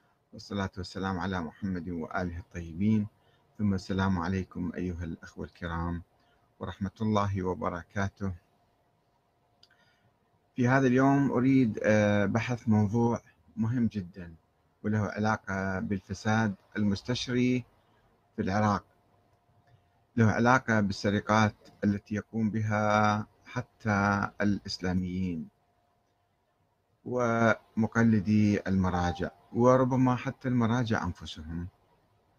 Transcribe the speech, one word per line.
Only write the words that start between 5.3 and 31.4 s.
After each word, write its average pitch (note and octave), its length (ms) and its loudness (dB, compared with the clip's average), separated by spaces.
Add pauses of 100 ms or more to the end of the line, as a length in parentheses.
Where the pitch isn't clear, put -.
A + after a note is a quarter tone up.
الكرام E2+ 580 -6 (580)
ورحمة F#2+ 400 -8
الله G2+ 420 0
وبركاته. F#2 920 -4 (2250)
في B2 120 2
هذا C3+ 180 4
اليوم C#3 460 4
أريد، B2+ 500 2
آه، G#2 440 4
بحث A2+ 420 -2
موضوع A2 520 2 (360)
مهم A2+ 300 0
جدًا F2 480 -8 (500)
وله G#2+ 140 0
علاقة G2 840 -2
بالفساد G2+ 760 -2 (220)
المستشري B2 880 -2 (720)
في A2 60 -4
العراق، G2+ 420 0 (1300)
له A2 140 6
علاقة A#2 500 2
بالسرقات G#2+ 760 0 (280)
التي G2+ 300 -2
يقوم A2 360 -4
بها G#2+ 760 2 (180)
حتى G2+ 840 -2 (100)
الإسلاميين F#2 1160 -4 (1500)
ومقلدي A2 1600 2
المراجع، F2+ 600 0 (220)
وربما B2+ 640 4
حتى - 320 -8
المراجع A#2 560 0
أنفسهم E2 640 -10 (720)